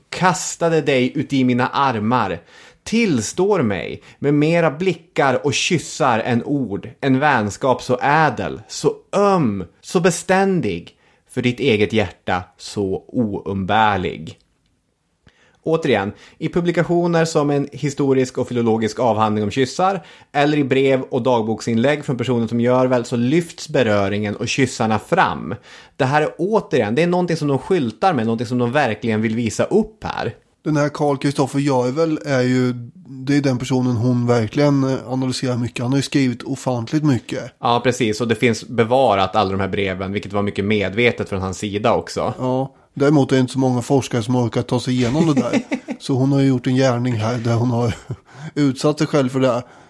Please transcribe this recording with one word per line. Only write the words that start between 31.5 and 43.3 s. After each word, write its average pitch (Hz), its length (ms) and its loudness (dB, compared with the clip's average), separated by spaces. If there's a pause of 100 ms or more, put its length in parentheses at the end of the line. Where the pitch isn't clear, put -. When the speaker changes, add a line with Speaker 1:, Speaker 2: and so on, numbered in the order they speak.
Speaker 2:
Görvel 139 680 0
är 135 160 0
ju, 127 320 2 (520)
det 143 120 2
är 143 40 4
den 131 160 0
personen 127 380 0
hon 120 320 2
verkligen, 135 560 2
eh, 131 140 0 (100)
analyserar 127 500 -2
mycket. 120 260 -4
Han 120 80 -2
har 139 60 2
ju 135 60 0
skrivit 127 400 0
ofantligt 127 600 -4
mycket. 131 400 0 (160)
Speaker 1:
Ja, 120 240 2
precis. 117 380 0
Och 117 60 0
det 110 80 0
finns 113 320 0
bevarat 113 680 2
alla 98 160 2
de 98 80 -2
här 98 80 -2
breven, 95 440 -4
vilket 101 220 -6
var 101 80 0
mycket 101 240 -2
medvetet 104 640 0
från 98 120 -4
hans 95 160 -4
sida 107 360 0
också. 90 460 -2
Speaker 2:
Ja, 127 360 -2 (180)
däremot 139 380 4